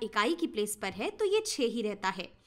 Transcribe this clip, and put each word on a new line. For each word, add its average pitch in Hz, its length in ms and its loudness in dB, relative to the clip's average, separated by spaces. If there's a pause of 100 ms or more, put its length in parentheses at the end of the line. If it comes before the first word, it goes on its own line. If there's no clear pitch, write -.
इकाई 220 300 2
की 339 140 0
प्लेस 208 340 -2
पर 190 120 -2
है, 240 160 -4
तो 427 160 -2
ये 381 220 4
छः - 160 0
ही 233 180 2
रहता 196 280 -2
है। 185 220 -4 (160)